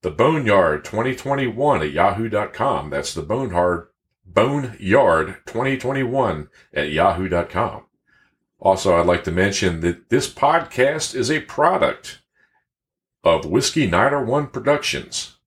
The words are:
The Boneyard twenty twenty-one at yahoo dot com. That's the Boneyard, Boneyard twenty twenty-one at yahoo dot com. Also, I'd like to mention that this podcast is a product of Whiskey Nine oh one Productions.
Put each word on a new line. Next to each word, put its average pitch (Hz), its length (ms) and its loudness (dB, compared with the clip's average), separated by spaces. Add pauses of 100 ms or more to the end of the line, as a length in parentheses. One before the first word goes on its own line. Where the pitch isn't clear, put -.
The 87 100 -4
Boneyard 101 720 2
twenty 120 320 -4
twenty-one 135 680 0
at 76 80 -2
yahoo 98 380 0
dot 104 240 -4
com. 104 380 -2
That's 71 220 -6
the 80 100 -8
Boneyard, 87 640 -2 (360)
Boneyard 107 1200 2
twenty 131 320 -2
twenty-one 127 720 -2 (240)
at 76 200 -4
yahoo 90 360 0
dot 87 220 -2
com. - 320 -4 (760)
Also, 95 360 4
I'd 85 100 2
like 87 180 2
to 87 80 -4
mention 92 480 0
that 85 280 -2
this 139 240 0
podcast 147 840 0
is 117 160 -2
a 151 100 0
product - 800 -2 (1040)
of 80 200 2
Whiskey 127 420 0
Nine 101 280 2
oh 143 80 -2
one 135 240 -2
Productions. - 880 -4 (100)